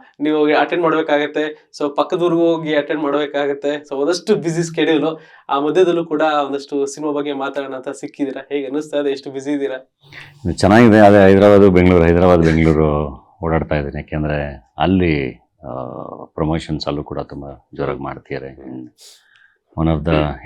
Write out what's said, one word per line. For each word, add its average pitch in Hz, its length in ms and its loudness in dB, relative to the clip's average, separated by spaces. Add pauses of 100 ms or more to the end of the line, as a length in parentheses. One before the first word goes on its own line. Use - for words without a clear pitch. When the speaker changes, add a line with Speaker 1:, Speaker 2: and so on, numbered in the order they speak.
(200)
Speaker 1:
ನೀವು 151 400 0
ಅಟೆಂಡ್ 170 220 -2
ಮಾಡ್ಬೇಕಾಗತ್ತೆ. 151 880 -4 (100)
So, 147 160 -6
ಪಕ್ಕದ 170 260 -2
ಊರಿಗೂ 170 320 0
ಹೋಗಿ 156 200 -6
ಅಟೆಂಡ್ 151 280 -4
ಮಾಡ್ಬೇಕಾಗತ್ತೆ. 143 800 -4
So, 147 120 -12
ಒಂದಷ್ಟು 175 420 -2
ಬ್ಯುಸಿ 160 400 -4
ಶೆಡ್ಯೂಲ್. 156 420 -2 (300)
ಆ 139 120 -2
ಮಧ್ಯದಲ್ಲೂ 165 440 0
ಕೂಡ 156 180 -4
ಒಂದಷ್ಟು 143 640 -4
ಸಿನಿಮಾ 151 260 -8
ಬಗ್ಗೆ 143 200 -6
ಮಾತಾಡೋಣ 135 420 -8
ಅಂತ 131 140 -12
ಸಿಕ್ಕಿದ್ದೀರಾ. 139 640 -10
ಹೇಗೆ 143 140 -4
ಅನ್ನಿಸ್ತಾ 147 340 -6
ಇದೆ? 143 100 -2
ಎಷ್ಟು 135 200 -8
ಬ್ಯುಸಿ 135 200 -10
ಇದ್ದೀರಾ? 135 420 -6 (600)
Speaker 2:
ಚೆನ್ನಾಗಿದೆ. 110 460 6
ಅದೇ 101 340 8
ಹೈದರಾಬಾದ್, 101 380 8
ಬೆಂಗಳೂರು, 90 340 6
ಹೈದರಾಬಾದ್, 87 380 4
ಬೆಂಗಳೂರು 80 480 2 (520)
ಓಡಾಡ್ತಾ 80 320 -4
ಇದ್ದೀನಿ. 71 240 -6
ಯಾಕೆಂದ್ರೆ 73 680 -8 (120)
ಅಲ್ಲಿ, 78 540 0 (320)
ಆ, 64 200 -12 (400)
ಪ್ರಮೋಷನ್ಸ್ 78 640 -6
ಅಲ್ಲೂ 73 160 -8
ಕೂಡ 71 140 -10
ತುಂಬಾ 71 560 -16
ಜೋರಾಗಿ 69 260 -8
ಮಾಡ್ತಿದ್ದಾರೆ. 67 540 -14
And 64 340 -18 (880)
one 80 180 0
of 78 80 -6
the 80 140 0 (280)